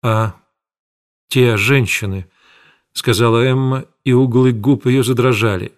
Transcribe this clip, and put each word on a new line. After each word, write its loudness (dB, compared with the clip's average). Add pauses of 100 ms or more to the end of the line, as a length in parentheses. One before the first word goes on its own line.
«А -2 (920)
те 2
женщины», -2 (640)
сказала 0
Эмма, -2 (180)
и 0
углы 2
губ -2
её 2
задрожали. 0